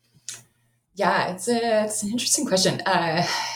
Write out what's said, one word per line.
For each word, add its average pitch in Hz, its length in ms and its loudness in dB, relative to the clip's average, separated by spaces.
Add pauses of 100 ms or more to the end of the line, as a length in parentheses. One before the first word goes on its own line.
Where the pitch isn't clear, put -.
(920)
Yeah, 185 400 2
it's 185 140 -6
a, 226 380 2
it's - 180 -4
an 202 60 -4
interesting 247 360 0
question. 185 400 2
Uh, 170 400 2 (300)